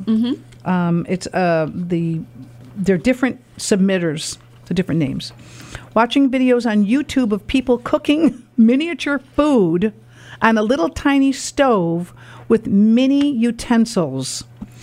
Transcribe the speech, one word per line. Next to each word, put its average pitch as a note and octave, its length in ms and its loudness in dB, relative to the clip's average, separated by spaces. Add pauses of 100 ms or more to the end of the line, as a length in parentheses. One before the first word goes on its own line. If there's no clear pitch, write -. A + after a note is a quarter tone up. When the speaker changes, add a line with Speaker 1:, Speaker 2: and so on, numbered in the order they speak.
Speaker 1:
Mm-hmm. A3 680 -4
Speaker 2:
Um, F3 380 0
it's, F3+ 200 -6
uh, E3 460 0
the, E3+ 460 -4 (560)
they're F#3+ 220 0
different B3+ 440 0 (160)
submitters F#3 800 0 (280)
to - 80 -8
different F3 260 -2
names. C3 320 -4 (640)
Watching B3 340 2
videos B3 400 0
on G#3 160 2
YouTube B3+ 460 0
of G#3 160 -4
people B3+ 300 0
cooking D4+ 720 0
<laughs> - 60 -4
miniature C4+ 640 2
food G#3+ 720 0 (460)
on A3+ 160 4
a G#3+ 60 2
little C#4+ 280 0
tiny C#4 440 2
stove F3 800 0 (340)
with A3+ 200 0
mini C4 640 2
utensils. A3+ 1120 -2 (400)